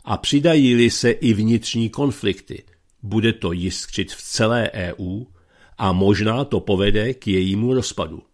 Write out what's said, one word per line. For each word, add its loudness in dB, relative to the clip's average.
A -4
přidají-li 4
se 0
i 2
vnitřní 0
konflikty, -4
bude 0
to -4
jiskřit -6
v -16
celé -2
E -8
U -8
a 0
možná 2
to -2
povede 0
k -10
jejímu 0
rozpadu. -6